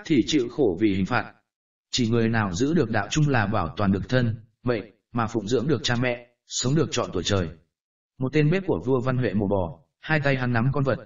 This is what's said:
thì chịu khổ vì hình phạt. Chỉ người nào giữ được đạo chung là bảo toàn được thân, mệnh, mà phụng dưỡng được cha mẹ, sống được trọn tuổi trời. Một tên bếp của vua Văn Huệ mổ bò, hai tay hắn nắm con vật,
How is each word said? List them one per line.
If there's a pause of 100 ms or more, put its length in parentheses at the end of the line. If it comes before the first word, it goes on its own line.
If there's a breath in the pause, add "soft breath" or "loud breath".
thì
chịu
khổ
vì
hình
phạt. (580)
Chỉ
người
nào
giữ
được
đạo
chung
là
bảo
toàn
được
thân, (260)
mệnh, (280)
mà
phụng
dưỡng
được
cha
mẹ, (200)
sống
được
trọn
tuổi
trời. (680)
Một
tên
bếp
của
vua
Văn
Huệ
mổ
bò, (220)
hai
tay
hắn
nắm
con
vật,